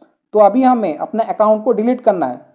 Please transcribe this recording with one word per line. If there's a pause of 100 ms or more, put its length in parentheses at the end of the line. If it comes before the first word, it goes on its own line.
(340)
तो
अभी
हमें
अपने
अकाउंट
को
डिलीट
करना
है, (200)